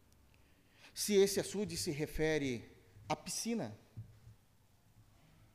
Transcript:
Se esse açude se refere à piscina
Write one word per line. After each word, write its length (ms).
Se 220
esse 240
açude 380
se 160
refere 760
à 60
piscina 640